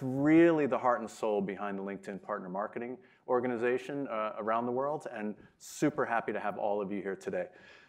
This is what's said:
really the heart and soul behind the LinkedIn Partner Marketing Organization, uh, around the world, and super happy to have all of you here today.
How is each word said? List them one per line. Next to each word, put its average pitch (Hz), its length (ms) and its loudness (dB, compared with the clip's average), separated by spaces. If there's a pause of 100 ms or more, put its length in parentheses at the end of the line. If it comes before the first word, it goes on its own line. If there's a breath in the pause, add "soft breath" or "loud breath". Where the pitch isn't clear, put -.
really 151 640 6
the 120 100 2
heart 117 220 2
and 110 100 -8
soul 104 320 0
behind 98 380 -4
the 98 40 -6
LinkedIn 98 380 -8
Partner 98 280 -6
Marketing 120 500 -6 (280 soft breath)
Organization, 127 840 0
uh, 107 280 -2
around 113 300 0
the 123 40 -2
world, 139 400 -2
and 107 220 -6 (240 soft breath)
super - 480 0
happy 117 280 -2
to 104 60 -2
have 98 200 -4
all 104 240 -2
of 95 80 -4
you 101 100 -4
here 95 140 -4
today. 92 320 -4 (420 loud breath)